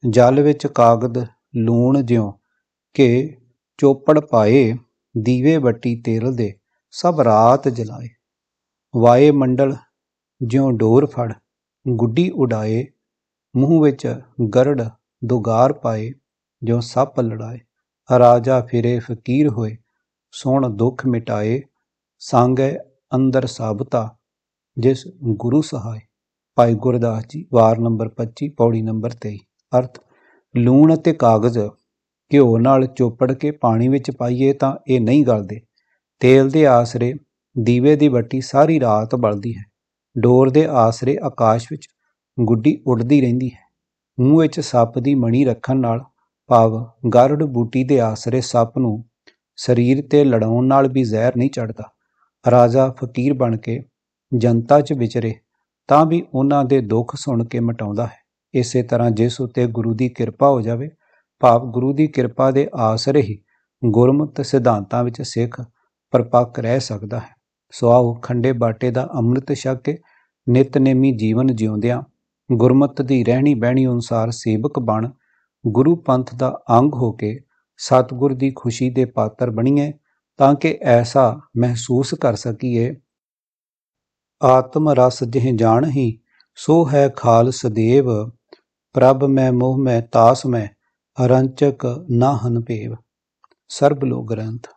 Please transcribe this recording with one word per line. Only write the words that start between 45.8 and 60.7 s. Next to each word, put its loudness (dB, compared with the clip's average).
ਭਾਵ 2
ਗਰੜ 4
ਬੂਟੀ -2
ਦੇ 2
ਆਸਰੇ -2
ਸੱਪ -2
ਨੂੰ -4
ਸਰੀਰ 0
ਤੇ 4
ਲੜਾਉਣ 0
ਨਾਲ 4
ਵੀ -2
ਜ਼ਹਿਰ -2
ਨਹੀਂ 0
ਚੜ੍ਹਦਾ। -10
ਰਾਜਾ 4
ਫਕੀਰ -4
ਬਣ -2
ਕੇ -8
ਜਨਤਾ 2
'ਚ -4
ਵਿਚਰੇ -4
ਤਾਂ 4
ਵੀ -4
ਉਹਨਾਂ 0
ਦੇ 0
ਦੁੱਖ -4
ਸੁਣ -4
ਕੇ -8
ਮਿਟਾਉਂਦਾ -6
ਹੈ। -14
ਇਸੇ -2
ਤਰ੍ਹਾਂ 0
ਜਿਸ -2
ਉੱਤੇ -4
ਗੁਰੂ -4
ਦੀ -2
ਕਿਰਪਾ -2
ਹੋ 2
ਜਾਵੇ, -6